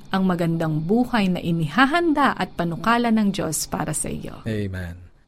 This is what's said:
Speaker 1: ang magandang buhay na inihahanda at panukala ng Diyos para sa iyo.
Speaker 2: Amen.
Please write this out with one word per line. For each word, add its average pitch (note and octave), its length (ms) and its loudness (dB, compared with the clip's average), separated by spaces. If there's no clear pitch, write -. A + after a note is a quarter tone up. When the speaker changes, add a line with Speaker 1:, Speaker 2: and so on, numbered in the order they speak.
Speaker 1:
ang F#3+ 160 2
magandang E3 560 0
buhay G#3+ 480 2
na F3 80 -2
inihahanda C4+ 960 2
at F#3 160 -4
panukala A3 560 0
ng G#3+ 240 4
Diyos E3+ 320 -4
para E3+ 320 -4
sa - 160 -4
iyo. - 320 -10
Speaker 2:
Amen. F#2 840 -6